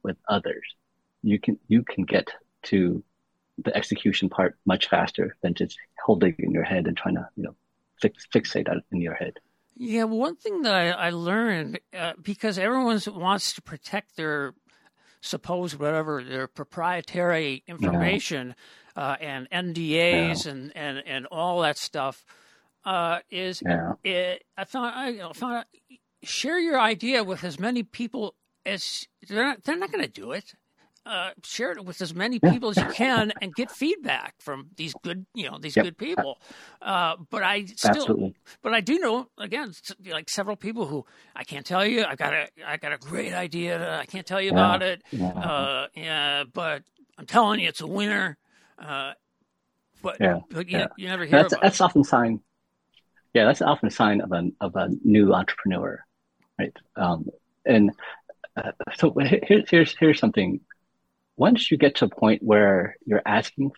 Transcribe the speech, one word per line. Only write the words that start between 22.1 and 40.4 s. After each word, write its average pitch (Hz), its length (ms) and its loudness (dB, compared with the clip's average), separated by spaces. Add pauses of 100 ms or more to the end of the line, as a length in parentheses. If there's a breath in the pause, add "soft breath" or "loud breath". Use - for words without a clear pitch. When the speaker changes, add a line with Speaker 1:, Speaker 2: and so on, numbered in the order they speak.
Speaker 2:
uh, 170 360 -2 (100)
is 185 360 -6
Speaker 1:
Yeah. 170 280 -2 (100)
Speaker 2:
it, 180 400 -2 (140)
I 196 80 -8
found, 240 300 -6
I, 262 140 -6
you 233 100 -6
know, 170 140 -14
found 240 220 -6
out, 233 100 -8 (580)
share 330 360 -2
your 320 200 2
idea 226 440 2
with 185 220 -6
as 147 140 -8
many 233 240 -2
people 226 520 -8 (300)
as, - 420 -6 (220)
they're 220 160 0
not, 285 180 -4
they're 311 140 -2
not 370 140 -6
gonna 415 180 -2
do - 240 -12
it. - 200 -10 (520)
Uh, 190 260 -6 (120)
share 254 280 -6
it 196 120 -10
with 180 180 -10
as 160 120 -8
many 226 300 -2
Speaker 1:
Yeah. 170 80 10
Speaker 2:
people 233 180 0
as 196 80 0
you - 140 2
can 226 400 2 (100)
and 185 140 -10
get 240 160 -4
feedback 294 680 -4
from 139 360 -12
these 156 260 -10
good, 185 320 -10
you - 160 -8
know, 156 80 -14
these 151 180 -6
Speaker 1:
Yep. 214 100 2
Speaker 2:
good 170 120 -10
people. 214 420 -6 (420 loud breath)
Uh, 180 340 -2 (160)
but 220 100 -4
I 202 240 0
still, 208 260 0
Speaker 1:
Absolutely. - 440 0 (260 soft breath)
Speaker 2:
but 220 120 -4
I 226 80 4
do 277 180 0
know, 247 380 -2
again, 214 320 -8
s-, - 240 -18 (120)
like, 165 240 -10
several 202 260 -4